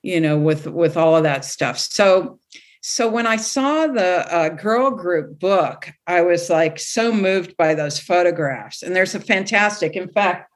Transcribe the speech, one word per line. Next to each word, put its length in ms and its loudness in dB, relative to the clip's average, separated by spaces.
you 160 -2
know, 180 2
with, 300 0
with 300 0
all 180 4
of 80 4
that 220 -2
stuff. 340 -4
So, 600 2
so 280 -4
when 180 -2
I 100 2
saw 500 0
the, 460 0
uh, 160 2
girl 420 0
group 480 -4
book, 520 0
I 140 2
was, 280 2
like, 300 2
so 320 -2
moved 460 0
by 180 2
those 240 -4
photographs. 840 0
And 120 -6
there's 200 2
a 40 -4
fantastic, 760 0
in 140 -8
fact 460 -2